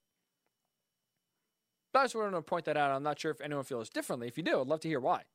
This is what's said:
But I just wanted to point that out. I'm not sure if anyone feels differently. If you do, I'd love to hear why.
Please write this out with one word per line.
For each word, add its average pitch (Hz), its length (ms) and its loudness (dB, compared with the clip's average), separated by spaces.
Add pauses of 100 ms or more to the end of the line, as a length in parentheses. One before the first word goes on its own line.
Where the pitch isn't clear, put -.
(1900)
But 262 80 8
I 277 40 6
just 240 100 0
wanted 214 160 -2
to 175 120 -2
point 170 240 -2
that 151 100 2
out. 143 160 4
I'm 135 100 0
not 147 160 0
sure 156 140 -2
if - 80 -10
anyone 143 240 -4
feels 120 260 -6
differently. 139 380 -4
If - 80 -10
you 160 80 -2
do, 233 160 4
I'd 127 80 -2
love 156 120 0
to 160 80 -6
hear 143 120 0
why. 135 220 0 (120)